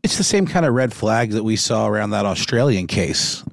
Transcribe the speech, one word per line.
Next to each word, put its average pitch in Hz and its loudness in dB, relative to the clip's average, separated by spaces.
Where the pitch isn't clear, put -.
It's - 0
the 196 0
same 196 2
kind 170 0
of 123 2
red 123 0
flag 113 0
that 107 0
we 110 0
saw 107 0
around 104 -2
that 101 0
Australian 104 0
case, - -2